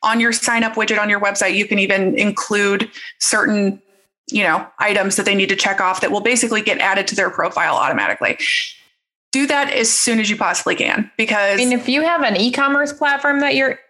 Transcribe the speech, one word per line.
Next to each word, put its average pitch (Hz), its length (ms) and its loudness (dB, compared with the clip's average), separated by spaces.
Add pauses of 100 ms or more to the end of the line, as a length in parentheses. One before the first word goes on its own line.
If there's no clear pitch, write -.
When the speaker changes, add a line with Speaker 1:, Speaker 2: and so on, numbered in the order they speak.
Speaker 1:
on 226 160 2
your 233 140 2
sign 233 320 0
up 226 100 -4
widget 220 260 0
on 208 80 0
your 208 120 0
website, 202 340 0
you 202 120 0
can 202 120 -2
even 190 400 0
include 202 720 0 (300)
certain, - 600 0 (500)
you 214 120 0
know, 175 240 0 (120)
items 196 380 0
that 196 100 0
they 202 80 2
need 190 140 0
to 190 80 0
check 196 240 -2
off 185 200 0
that 196 100 0
will 202 100 0
basically 233 420 0
get 214 160 -2
added 196 300 0
to - 60 -6
their 185 160 0
profile 165 460 -2
automatically. - 600 0 (960)
Do 269 160 0
that 277 260 0
as 226 180 0
soon 226 300 0
as 214 80 0
you 208 80 -2
possibly 180 380 -2
can, - 420 -2
because 208 380 0
Speaker 2:
I - 20 0
mean, 247 160 2
if 247 160 -2
you 277 140 2
have 330 200 0
an 220 140 0
e-commerce 277 560 0
platform 285 480 0
that 277 140 2
you're 269 240 0 (120)